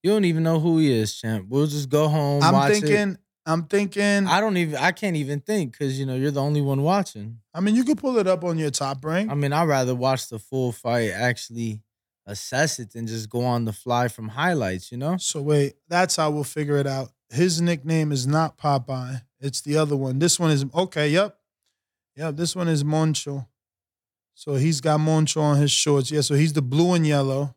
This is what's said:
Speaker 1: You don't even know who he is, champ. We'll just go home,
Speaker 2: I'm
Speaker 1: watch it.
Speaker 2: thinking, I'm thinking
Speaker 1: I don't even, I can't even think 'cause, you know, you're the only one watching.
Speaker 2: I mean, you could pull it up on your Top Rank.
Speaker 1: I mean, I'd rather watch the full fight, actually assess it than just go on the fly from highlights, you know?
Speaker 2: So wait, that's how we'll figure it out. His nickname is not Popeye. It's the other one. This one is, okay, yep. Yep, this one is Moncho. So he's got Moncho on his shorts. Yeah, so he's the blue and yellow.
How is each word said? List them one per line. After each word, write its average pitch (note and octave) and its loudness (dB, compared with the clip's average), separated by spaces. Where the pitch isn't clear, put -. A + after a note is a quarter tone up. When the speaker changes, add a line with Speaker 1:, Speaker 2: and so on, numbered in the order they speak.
Speaker 1:
You F#3 2
don't G#3+ 4
even E3 2
know D#3+ 2
who E3 2
he D3+ 4
is, A2 0
champ. A2 -6
We'll C#3+ 2
just C#3+ -6
go D3 2
home, C#3+ 0
Speaker 2:
I'm F3 6
Speaker 1:
watch C#3+ 4
it. G#3 2
Speaker 2:
thinking, G#3 0
I'm D#3+ 0
thinking G3+ 0
Speaker 1:
I F3 4
don't G#3 0
even, D#3+ 0
I E3 2
can't F#3 -4
even C#3+ -2
think F#3 -4
'cause, C3+ -4
you C#3 -4
know, B2+ -4
you're C#3 0
the C#3 -2
only D3 2
one C#3 0
watching. A#2 -2
Speaker 2:
I D#3+ -8
mean, G#3+ 2
you B3+ 4
could A#3+ 2
pull B3+ 0
it F#3+ 2
up F3+ 0
on E3+ -2
your D#3 0
Top C#3 -4
Rank. F3+ -2
Speaker 1:
I C#3+ -4
mean, C#3+ 0
I'd D#3+ 2
rather C3 2
watch B2+ -2
the A2 -10
full B2+ -2
fight, A#2 -2
actually A2+ -4
assess C3 -4
it A2+ -14
than A2+ -8
just A2 -8
go B2 -4
on A#2+ 0
the G#2+ -4
fly B2 -2
from A2 -8
highlights, A#2+ -2
you A#2+ -12
know? D#3+ -4
Speaker 2:
So - -6
wait, C#3+ 0
that's F3 0
how D#3 0
we'll D3 -2
figure D3 -4
it C#3 0
out. C3+ -6
His E3 2
nickname D#3+ 0
is C3 -2
not D#3 0
Popeye. C3 -4
It's C3+ -6
the D3 -2
other D3 2
one. C3+ -2
This E3+ 2
one E3 2
is, C#3 2
okay, D#3+ 0
yep. F#3+ 0
Yep, D3+ -6
this E3 -4
one F3 -2
is D3+ 2
Moncho. D3 -2
So C#3+ -6
he's C#3 2
got D3+ 2
Moncho D#3 2
on D3 4
his C#3+ 4
shorts. C#3 2
Yeah, D3+ 2
so C#3+ 0
he's D3+ 4
the D3+ 2
blue D#3 2
and D#3+ 4
yellow. C#3 0